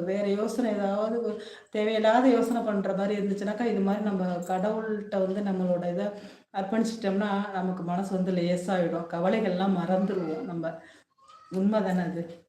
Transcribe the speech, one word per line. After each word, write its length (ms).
வேற 240
யோசனை, 440
ஏதாவது 460
ஒரு 160
தேவையில்லாத 580
யோசனை 320
பண்ற 340
மாரி 200
இருந்துச்சுனாக்கா, 500
இது 140
மாரி 240
நம்ம 220
கடவுள்ட்ட 720
வந்து 220
நம்மளோட 500
இத 140
அர்ப்பணிச்சிட்டோம்னா, 800
நமக்கு 300
மனசு 300
வந்து 180
லேசாயிடும். 800
கவலைகள்லாம் 680
மறந்துருவோம் 680
நம்ம. 280
உண்மை 320
தானே 200
அது? 200